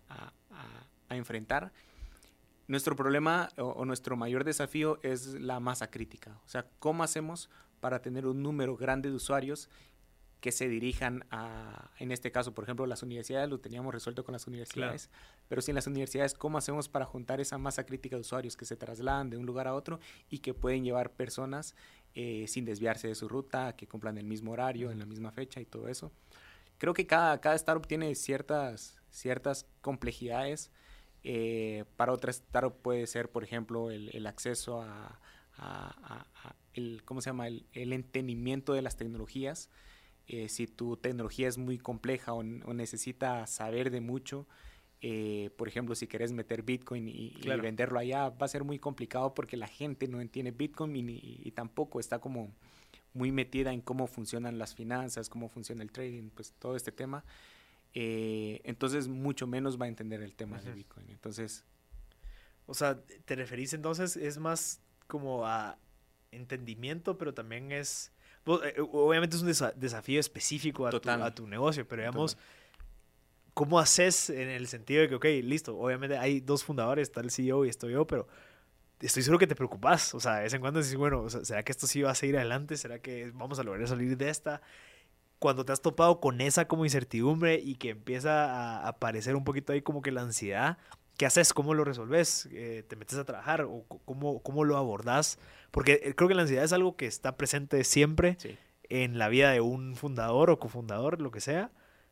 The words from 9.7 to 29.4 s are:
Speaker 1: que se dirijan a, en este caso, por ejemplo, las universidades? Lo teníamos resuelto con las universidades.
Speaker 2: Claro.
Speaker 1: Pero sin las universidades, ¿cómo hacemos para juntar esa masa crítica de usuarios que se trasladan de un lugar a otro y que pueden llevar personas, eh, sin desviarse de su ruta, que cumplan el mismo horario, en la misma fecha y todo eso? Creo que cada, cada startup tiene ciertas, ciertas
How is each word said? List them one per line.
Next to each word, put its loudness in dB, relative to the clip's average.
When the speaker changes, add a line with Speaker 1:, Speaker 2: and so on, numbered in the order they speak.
Speaker 1:
que -2
se 0
dirijan -2
a, -10
en -6
este -4
caso, -2
por -6
ejemplo, -4
las -6
universidades? -4
Lo -4
teníamos -8
resuelto -8
con -10
las -10
universidades. -6
Speaker 2:
Claro. -20
Speaker 1:
Pero -2
sin 0
las 0
universidades, 0
¿cómo -2
hacemos -4
para -2
juntar -6
esa -4
masa -4
crítica -8
de -4
usuarios -6
que -14
se -8
trasladan -4
de -8
un -8
lugar -4
a -2
otro -6
y -8
que -4
pueden 0
llevar 0
personas, -8
eh, -6
sin -4
desviarse -2
de -4
su -8
ruta, -4
que -18
cumplan -8
el -8
mismo -6
horario, -4
en -8
la -10
misma -10
fecha -10
y -12
todo -10
eso? -10
Creo 2
que 0
cada, 6
cada 6
startup 2
tiene 0
ciertas, -4
ciertas -2